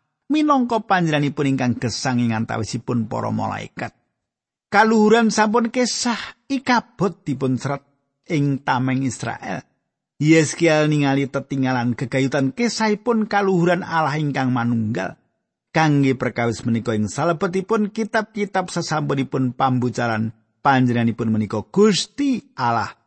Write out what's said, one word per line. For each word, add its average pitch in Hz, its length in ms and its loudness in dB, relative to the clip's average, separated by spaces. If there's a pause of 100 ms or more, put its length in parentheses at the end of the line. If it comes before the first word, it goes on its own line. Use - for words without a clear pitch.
(280)
minangka 269 560 2
panjenenganipun 147 720 0
ingkang 123 240 -2
gesang 123 400 -2
ing 117 160 0
antawisipun 113 720 -4
para 113 240 -6
malaikat. 107 640 -8 (720)
Kaluhuran 220 640 4
sampun 220 400 2
kesah 240 480 -2 (320)
ikabot 233 720 -2
dipun 131 320 -2
serat 139 320 -6 (400)
ing 143 320 0
tameng 131 480 0
Israel. - 560 -8 (560)
Yeskiel 151 720 4
ningali 139 400 0
tetinggalan 127 640 -2
gegayutan 135 580 -2
kesahipun 220 800 0
kaluhuran 185 560 2
Allah 156 320 -2
ingkang 139 320 0
manunggal. 117 640 -2 (580)
Kangge 143 400 4
perkawis 120 540 -4
menika 113 260 -2
ing 107 160 0
salebetipun 185 800 -2
kitab-kitab 208 800 -4
sasampunipun 143 880 -2
pambucalan 120 760 0 (320)
panjenenganipun 120 640 2
menika 107 380 0
Gusti 220 760 2 (160)
Allah 117 400 -2 (120)